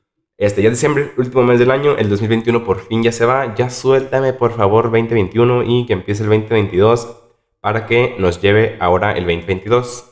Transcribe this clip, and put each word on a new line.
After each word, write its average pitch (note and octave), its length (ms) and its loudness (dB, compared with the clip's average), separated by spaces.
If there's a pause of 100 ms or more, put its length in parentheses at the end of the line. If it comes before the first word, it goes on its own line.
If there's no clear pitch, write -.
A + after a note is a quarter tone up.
(380)
Este, G2+ 240 -2
ya G#2+ 80 4
diciembre, C#3+ 480 -2
último B2+ 260 0
mes B2 160 4
del A#2+ 120 4
año, C#3+ 260 0
el G#2+ 120 0
dos G2+ 120 0
mil A2 80 -2
veintiuno A2+ 340 0
por G#2 160 -2
fin A2+ 240 -4
ya A#2 80 2
se A#2 140 -2
va. B2+ 300 0
Ya B2 140 -2
suéltame, C3+ 640 0
por A#2+ 220 -2
favor, A2+ 360 2
veinte A2+ 260 0
veintiuno A#2 480 2
y A#2+ 220 0
que A#2+ 60 -4
empiece G2+ 320 -4
el G#2 60 -2
veinte G#2+ 240 0
veintidós G#2 720 0 (340)
para G#2+ 280 -4
que A#2+ 320 0
nos F2+ 200 0
lleve G#2 400 2
ahora F#2 380 0
el F2+ 80 -4
veinte E2+ 220 -4
veintidós. G#2+ 640 -4